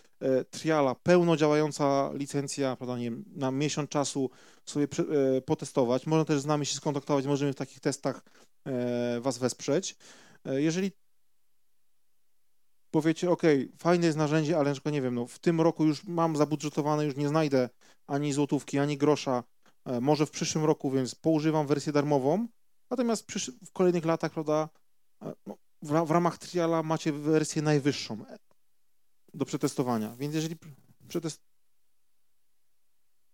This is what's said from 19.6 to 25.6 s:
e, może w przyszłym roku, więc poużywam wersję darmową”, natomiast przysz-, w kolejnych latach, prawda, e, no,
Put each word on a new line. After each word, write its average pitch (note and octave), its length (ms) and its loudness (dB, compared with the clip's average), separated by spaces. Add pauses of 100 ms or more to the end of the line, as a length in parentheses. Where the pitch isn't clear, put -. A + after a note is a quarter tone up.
e, B2 160 -4
może D3 240 2
w - 60 -8
przyszłym D#3 340 -4
roku, D3 260 0
więc C3 240 -2
poużywam D#3 520 0
wersję D3 260 -2
darmową”, D3 540 2 (440)
natomiast A#3+ 340 -2
przysz-, - 260 -8 (140)
w - 60 -20
kolejnych F3+ 340 2
latach, D#3+ 280 0
prawda, D#3 360 0 (540)
e, - 100 -10 (120)
no, G3+ 120 -12 (240)